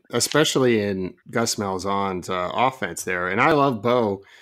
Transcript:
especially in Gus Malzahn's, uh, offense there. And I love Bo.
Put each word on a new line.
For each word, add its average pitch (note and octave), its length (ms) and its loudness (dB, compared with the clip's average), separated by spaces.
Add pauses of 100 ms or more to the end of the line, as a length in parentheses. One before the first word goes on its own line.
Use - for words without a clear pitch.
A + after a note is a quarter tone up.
(100)
especially B2+ 720 2
in F#2+ 340 -2 (160)
Gus A#2 260 -2
Malzahn's, G2 760 -2
uh, F2+ 240 -4
offense G#2 500 -2
there. F2+ 240 -2
And G2+ 140 0
I D#3 100 4
love C#3 300 2
Bo. A#2 400 0 (200)